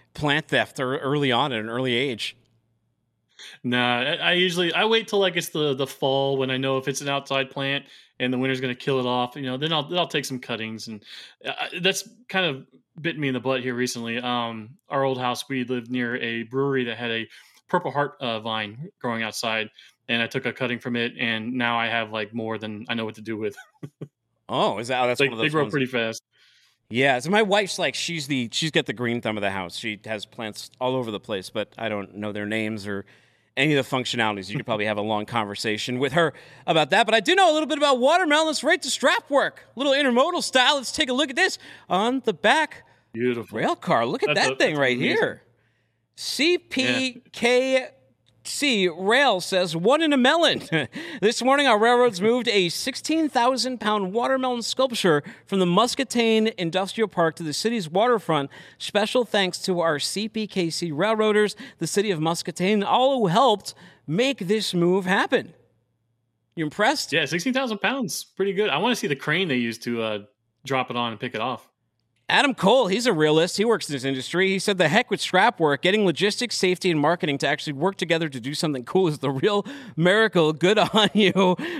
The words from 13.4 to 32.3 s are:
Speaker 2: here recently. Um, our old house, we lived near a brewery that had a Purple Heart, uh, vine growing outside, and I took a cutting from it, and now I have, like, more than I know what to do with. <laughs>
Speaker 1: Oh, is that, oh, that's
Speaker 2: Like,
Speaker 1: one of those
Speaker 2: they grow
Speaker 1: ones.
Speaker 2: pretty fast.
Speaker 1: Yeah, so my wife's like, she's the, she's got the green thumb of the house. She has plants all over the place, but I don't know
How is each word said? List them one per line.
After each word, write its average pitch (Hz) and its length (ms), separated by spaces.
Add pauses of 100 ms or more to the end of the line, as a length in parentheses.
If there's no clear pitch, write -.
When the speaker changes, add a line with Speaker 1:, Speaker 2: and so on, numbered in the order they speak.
Speaker 2:
here 123 120
recently. 120 460
Um, 120 580 (100)
our 139 160
old 131 140
house, 123 320
we 131 140
lived 120 260
near 123 280
a 117 260
brewery 135 420
that 113 120
had 120 120
a 113 180 (400)
Purple 175 220
Heart, 139 320
uh, 117 180
vine 110 520 (100)
growing 117 220
outside, 110 480 (360)
and 117 140
I 113 60
took 123 180
a 117 80
cutting 123 240
from 120 180
it, 120 240
and 117 340
now 120 260
I 113 80
have, 110 240
like, 107 200
more 110 280
than 107 280
I 120 60
know 113 120
what 110 100
to 110 60
do 110 160
with. 104 200 (240)
<laughs> - 260 (400)
Speaker 1:
Oh, 131 300
is 117 120
that, 127 140
oh, 123 40
that's 123 120
Speaker 2:
Like, 139 100
Speaker 1:
one 120 40
of 113 60
those 113 60
Speaker 2:
they 151 60
grow 151 120
Speaker 1:
ones. - 80
Speaker 2:
pretty 135 160
fast. 117 340 (680)
Speaker 1:
Yeah, 131 280
so 139 140
my 214 100
wife's 202 380
like, 151 160
she's 160 320
the, 131 240
she's - 180
got 147 160
the 135 80
green 120 280
thumb 107 160
of 101 40
the 101 80
house. 95 280
She 107 280
has 107 200
plants - 440 (100)
all 127 160
over 123 140
the 101 100
place, 98 300
but 104 280
I 113 120
don't 101 260
know 104 180